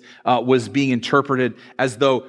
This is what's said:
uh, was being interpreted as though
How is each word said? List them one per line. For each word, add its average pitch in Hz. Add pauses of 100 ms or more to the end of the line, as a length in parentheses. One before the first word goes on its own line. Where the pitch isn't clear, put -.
(260)
uh, 120
was 123
being 135
interpreted 127 (240)
as 127
though 131